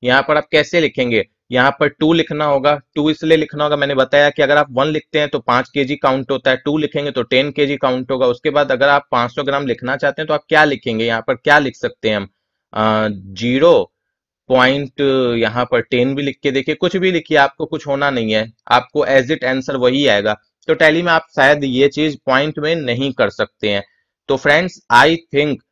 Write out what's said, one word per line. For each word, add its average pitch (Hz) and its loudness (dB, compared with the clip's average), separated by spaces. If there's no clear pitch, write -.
यहाँ 127 2
पर 151 2
आप 151 -4
कैसे 160 2
लिखेंगे, 120 -2
यहाँ 127 2
पर 151 2
टू 156 -2
लिखना 151 -2
होगा। 143 0
टू 151 -2
इसलिए 160 0
लिखना 151 -4
होगा, 147 0
मैंने 143 -2
बताया 143 2
कि 147 -4
अगर 143 2
आप 147 0
वन 131 0
लिखते 156 -4
हैं 147 -2
तो 143 -4
पाँच 123 0
केजी 139 -4
काउंट 135 -2
होता 131 -2
है, 127 0
टू 147 -4
लिखेंगे 147 -4
तो 127 -4
टेन 131 0
केजी 143 -2
काउंट 131 -4
होगा। 131 0
उसके 123 -2
बाद 143 0
अगर 135 0
आप 143 0
पाँच 120 -2
सौ 147 -6
ग्राम 139 -4
लिखना 127 -4
चाहते 139 -4
हैं 156 -8
तो 156 -2
आप 147 -4
क्या 156 4
लिखेंगे, 117 -2
यहाँ 113 -2
पर 131 -2
क्या 147 4
लिख 135 -4
सकते - -6
हैं 107 0
हम, 98 -6
अ, 107 0
ज़ीरो 123 2
पॉइंट, 131 0
यहाँ 113 0
पर 120 -2
टेन 127 0
भी 143 -6
लिख 139 -6
के 143 0
देखिए, 135 -2
कुछ 180 -2
भी 185 0
लिखिए, 160 0
आपको 139 2
कुछ 147 -10
होना 143 0
नहीं 113 -2
है, 110 0
आपको 123 0
as 131 2
it 156 -4
answer 131 -4
वही 131 2
आएगा। 107 0
तो 160 2
टैली 160 2
में 170 0
आप 165 0
शायद 143 4
ये 135 2
चीज 147 -2
पॉइंट 139 0
में 156 -2
नहीं 135 -4
कर 110 0
सकते - -6
हैं। 101 -4
तो 135 0
फ्रेंड्स, 156 0
I 127 8
think 147 0